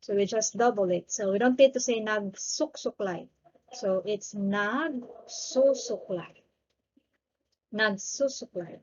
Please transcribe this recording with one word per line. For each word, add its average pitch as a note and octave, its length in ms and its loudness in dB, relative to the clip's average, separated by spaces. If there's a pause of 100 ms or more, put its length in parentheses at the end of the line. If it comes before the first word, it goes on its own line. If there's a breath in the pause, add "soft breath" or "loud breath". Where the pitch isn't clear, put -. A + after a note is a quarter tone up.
So - 140 -6
we G3+ 120 4
just G#3+ 300 -2
double G#3 340 2
it. F3 200 -2
So G3 220 -2
we G3 60 2
don't B3+ 200 4
need C4+ 160 10
to B3+ 60 0
say A#3 200 0
nagsuksuklay. G#3+ 1300 -4 (440)
So F#3+ 340 -2
it's G#3 280 -4
nagsusuklay. A#3 2000 -2 (1400)
Nagsusuklay. G#3 1080 -2